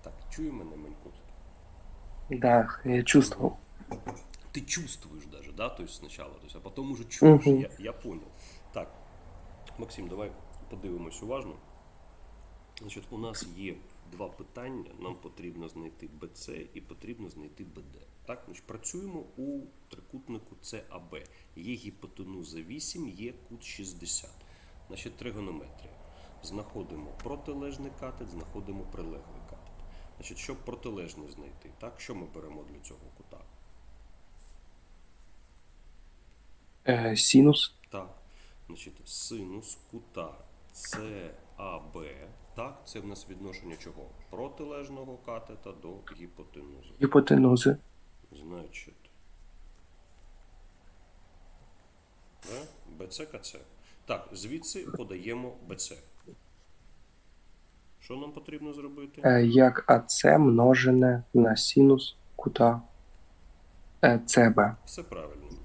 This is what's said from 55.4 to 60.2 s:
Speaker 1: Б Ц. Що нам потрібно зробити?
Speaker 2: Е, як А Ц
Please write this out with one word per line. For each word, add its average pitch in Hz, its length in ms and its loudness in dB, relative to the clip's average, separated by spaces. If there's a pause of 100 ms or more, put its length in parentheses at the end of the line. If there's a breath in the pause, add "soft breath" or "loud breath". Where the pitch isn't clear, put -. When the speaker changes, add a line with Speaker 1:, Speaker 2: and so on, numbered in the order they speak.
Speaker 1:
Б - 80 -12
Ц. - 200 -8 (2000)
Що - 160 -14
нам 143 160 -12
потрібно 147 420 -14
зробити? 143 520 -14
Speaker 2:
Е, 120 200 6
як 127 420 8
А 117 120 10
Ц - 380 6